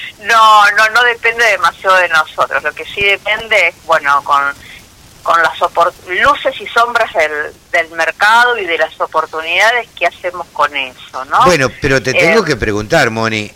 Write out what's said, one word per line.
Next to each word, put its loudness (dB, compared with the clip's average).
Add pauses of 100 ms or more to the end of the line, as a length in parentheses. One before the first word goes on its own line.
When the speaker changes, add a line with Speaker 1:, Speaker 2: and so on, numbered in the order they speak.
(240)
Speaker 1:
no, 6
no, 2
no 2
depende -2
demasiado 0
de 2
nosotros. -2
Lo -6
que -14
sí -10
depende -2
es, -10 (100)
bueno, 2
con, 2 (800)
con 0
las -2
opor-, 0 (280)
luces 0
y -14
sombras -2
del, 0 (400)
del -2
mercado 2
y -6
de -4
las -4
oportunidades -2 (100)
que -4
hacemos -8
con -2
eso, -10
¿no? 2
Speaker 2:
Bueno, 2 (120)
pero 0
te -2
tengo 2
Speaker 1:
Eh, -2
Speaker 2:
que -2
preguntar, 0
Moni, -4